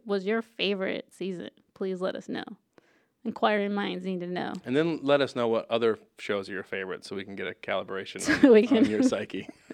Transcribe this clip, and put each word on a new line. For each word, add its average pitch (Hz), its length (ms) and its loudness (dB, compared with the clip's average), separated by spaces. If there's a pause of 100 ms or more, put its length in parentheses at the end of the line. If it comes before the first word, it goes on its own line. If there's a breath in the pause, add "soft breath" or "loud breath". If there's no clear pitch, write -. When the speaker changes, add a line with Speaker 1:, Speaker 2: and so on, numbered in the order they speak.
Speaker 1:
was 202 200 -2
your 226 160 0
favorite 190 720 -4
season, 180 380 -8 (260)
please 190 260 -6
let 185 140 -2
us - 140 -12
know. - 140 -6 (800 soft breath)
Inquiring 208 500 0
minds 185 320 -4
need 185 140 -4
to 175 80 -8
know. 180 260 -6 (120)
Speaker 2:
And 123 100 -2
then 160 280 2
let 139 180 4
us 127 140 0
know 120 120 0
what 113 240 0
other 113 260 4 (220)
shows 101 300 -4
are 98 40 -10
your 95 100 -6
favorite 95 420 -8
so 101 100 -10
we 98 80 -6
can 98 120 -12
get 95 120 -6
a 87 60 -6
calibration 95 680 -6
Speaker 1:
<laughs> - 0 -
So 294 120 0
Speaker 2:
on, 285 200 8
Speaker 1:
we 214 140 8
can 214 120 4
Speaker 2:
on 277 100 6
your 214 140 2
psyche. - 500 -2
Speaker 1:
<laughs> - 60 -20 (140)